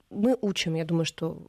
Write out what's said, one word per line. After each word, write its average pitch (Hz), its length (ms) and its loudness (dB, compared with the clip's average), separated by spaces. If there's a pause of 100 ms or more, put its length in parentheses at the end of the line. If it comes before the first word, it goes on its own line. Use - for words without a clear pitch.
(100)
мы 233 300 4
учим, 180 340 -2
я 165 100 -2
думаю, 165 200 2
что, - 440 -6